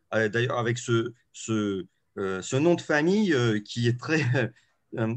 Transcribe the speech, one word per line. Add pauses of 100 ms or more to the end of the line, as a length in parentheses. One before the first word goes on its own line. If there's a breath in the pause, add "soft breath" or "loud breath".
(140)
euh,
d'ailleurs,
avec
ce, (180 soft breath)
ce, (320)
euh,
ce
nom
de
famille,
euh,
qui
est
très,
<laughs>
un,